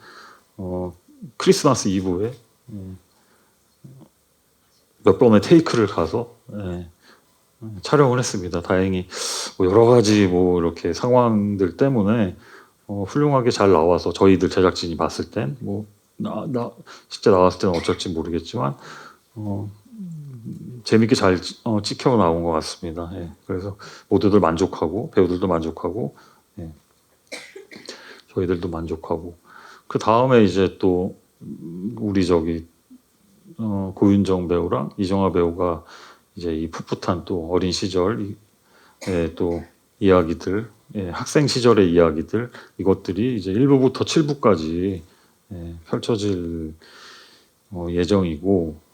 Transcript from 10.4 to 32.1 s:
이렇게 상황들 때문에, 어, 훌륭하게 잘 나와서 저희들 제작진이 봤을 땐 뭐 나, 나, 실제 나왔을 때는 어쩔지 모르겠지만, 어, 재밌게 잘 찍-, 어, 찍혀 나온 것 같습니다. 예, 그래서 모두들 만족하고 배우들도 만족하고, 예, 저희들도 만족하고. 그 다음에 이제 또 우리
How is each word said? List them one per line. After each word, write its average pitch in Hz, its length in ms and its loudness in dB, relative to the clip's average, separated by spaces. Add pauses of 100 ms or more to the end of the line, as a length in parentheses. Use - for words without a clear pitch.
이렇게 85 320 -2
상황들 104 840 2
때문에, 110 600 0 (500)
어, 101 220 -6
훌륭하게 139 420 0
잘 101 220 4
나와서 85 400 2
저희들 92 380 4
제작진이 90 460 0
봤을 - 340 -4
땐 135 300 -6
뭐 104 260 -8 (300)
나, 180 300 -8
나, 120 240 -6 (380)
실제 - 220 0
나왔을 90 300 4
때는 95 160 0
어쩔지 87 340 -4
모르겠지만, 85 680 -6 (580)
어, 101 360 -8 (1120)
재밌게 113 300 4
잘 92 260 2
찍-, - 240 -14
어, 107 180 -2
찍혀 120 340 -2
나온 85 280 2
것 85 80 -2
같습니다. 82 600 -8
예, 87 160 -10 (160)
그래서 98 300 -8 (320)
모두들 101 320 4
만족하고 87 680 0
배우들도 90 380 2
만족하고, 87 640 -4 (440)
예, 82 120 -12 (1600)
저희들도 90 400 -4
만족하고. 82 680 -8 (500)
그 - 120 -4
다음에 120 460 4
이제 92 340 0
또 92 380 0 (800)
우리 98 300 -2